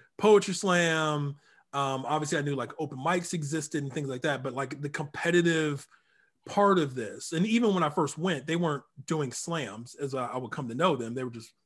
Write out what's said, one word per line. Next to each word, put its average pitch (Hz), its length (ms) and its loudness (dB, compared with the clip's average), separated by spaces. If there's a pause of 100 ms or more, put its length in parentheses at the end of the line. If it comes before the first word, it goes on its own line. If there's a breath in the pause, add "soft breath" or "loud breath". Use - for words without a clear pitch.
(180 soft breath)
Poetry 202 340 6
Slam. 160 840 2 (360 soft breath)
Um, 135 340 -2
obviously 151 300 0
I 147 60 0
knew, 143 120 -2
like, 120 240 -4
open 147 200 -6
mics 170 340 -2
existed 151 500 -4
and 139 100 -6
things 147 180 -4
like 127 120 -8
that, 139 200 0
but, 131 100 -4
like, 135 300 -6
the 143 80 -6
competitive 160 1000 2 (580 soft breath)
part 202 320 6
of 143 160 0
this. 113 380 -8
And 170 140 2
even 226 280 4
when 175 100 4
I 151 60 4
first 151 280 0
went, 156 280 -2
they 160 100 0
weren't 156 280 0 (220)
doing 147 260 -2
slams 120 640 -6
as 139 180 -6
I, 127 120 -2
I 127 120 -6
would 127 140 -8
come 135 160 -6
to 113 60 -6
know 156 220 2
them. 117 180 -6
They 127 100 -4
were 127 60 -6
just 117 240 -16 (120)